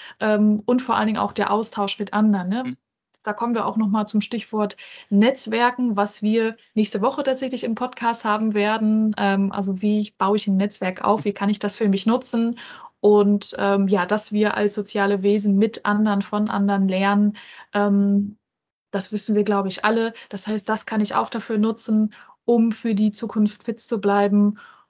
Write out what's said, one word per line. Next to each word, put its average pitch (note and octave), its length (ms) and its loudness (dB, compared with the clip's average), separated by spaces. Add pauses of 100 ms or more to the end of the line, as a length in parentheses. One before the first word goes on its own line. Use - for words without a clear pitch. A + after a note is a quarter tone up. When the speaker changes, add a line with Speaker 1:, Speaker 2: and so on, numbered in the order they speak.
(200)
Speaker 1:
ähm, G#3+ 460 2
und B3 160 2
vor A#3 160 -2
allen G#3+ 100 0
Dingen G#3+ 120 -2
auch G3+ 140 -2
der G3+ 180 -2
Austausch G#3 480 -2
mit G3 140 -6
anderen, G3+ 360 2
ne? A#3+ 140 -2
Speaker 2:
Mhm. B3+ 140 -8 (440)
Speaker 1:
Da G#3+ 120 -4
kommen A#3 200 -2
wir A#3 120 -2
auch G#3 100 -4
nochmal G#3+ 320 0
zum G#3+ 140 0
Stichwort G#3 560 -4 (320)
Netzwerken, A#3+ 880 2
was G#3 240 -2
wir A3 340 0 (180)
nächste G#3+ 280 0
Woche C4+ 200 0
tatsächlich C4 440 -2
im A3+ 100 -2
Podcast A#3 480 -4
haben G#3+ 300 0
werden. G#3+ 640 2
Ähm, G3 340 2
also F#3+ 300 -4
wie G#3 360 0
baue G3+ 200 2
ich G#3 100 -2
ein G3 80 2
Netzwerk F#3+ 480 -2
auf? G#3 220 2
Wie G3+ 80 -2
kann G3+ 160 -2
ich G#3 100 -2
das G3+ 160 -4
für G#3+ 140 0
mich F#3+ 160 0
nutzen? A#3 520 0 (440)
Und, G#3 560 4
ähm, G3 320 0
ja, F#3 160 2
dass G#3 260 -2
wir G#3 240 0
als G#3 180 0
soziale G3+ 480 -2
Wesen G3+ 360 2
mit G#3+ 280 0
anderen, G#3 360 2
von G#3 280 -2
anderen G3+ 380 0
lernen, G3+ 500 2 (360)
ähm, G3+ 640 2 (540)
das F#3+ 200 -6
wissen G#3 240 -2
wir, G#3 80 2
glaube G3 240 0
ich, - 160 -6
alle. A3+ 300 0 (160)
Das G3+ 180 -10
heißt, G#3 200 -6
das G#3+ 180 -4
kann G#3+ 160 -2
ich G#3 120 -2
auch A3+ 160 -2
dafür A3 280 -4
nutzen, G#3+ 560 0 (320)
um A#3 260 4
für A3 240 -2
die G#3 160 2
Zukunft G#3+ 520 -2
fit A#3 180 -6
zu A3 180 -4
bleiben. G3+ 600 2 (300)